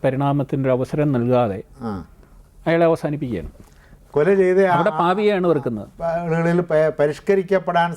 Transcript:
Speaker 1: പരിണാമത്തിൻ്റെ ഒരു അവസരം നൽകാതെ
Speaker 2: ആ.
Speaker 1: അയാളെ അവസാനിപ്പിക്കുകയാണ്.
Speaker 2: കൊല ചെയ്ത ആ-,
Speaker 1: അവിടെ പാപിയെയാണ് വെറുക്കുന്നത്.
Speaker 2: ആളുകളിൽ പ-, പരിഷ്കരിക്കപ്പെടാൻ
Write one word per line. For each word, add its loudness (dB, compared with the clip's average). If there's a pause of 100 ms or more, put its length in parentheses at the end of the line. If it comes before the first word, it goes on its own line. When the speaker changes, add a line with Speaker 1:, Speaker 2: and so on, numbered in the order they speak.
Speaker 1:
പരിണാമത്തിൻ്റെ 0
ഒരു 2
അവസരം -2
നൽകാതെ 0 (300)
Speaker 2:
ആ. -6 (760)
Speaker 1:
അയാളെ 2
അവസാനിപ്പിക്കുകയാണ്. -6 (640)
Speaker 2:
കൊല 2 (140)
ചെയ്ത 2
ആ-, 2
Speaker 1:
അവിടെ 0 (100)
പാപിയെയാണ് 0
വെറുക്കുന്നത്. -4 (240)
Speaker 2:
ആളുകളിൽ 0 (120)
പ-, 2
പരിഷ്കരിക്കപ്പെടാൻ 0